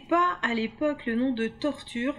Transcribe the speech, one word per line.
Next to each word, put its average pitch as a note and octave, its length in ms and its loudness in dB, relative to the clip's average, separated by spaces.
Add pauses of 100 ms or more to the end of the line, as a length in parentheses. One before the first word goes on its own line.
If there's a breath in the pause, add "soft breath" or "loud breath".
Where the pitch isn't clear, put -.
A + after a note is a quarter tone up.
pas F4 360 4
à A#3+ 100 0
l'époque A3+ 520 -2
le A3+ 100 0
nom B3+ 180 2
de A3+ 140 0
torture, B3+ 720 -4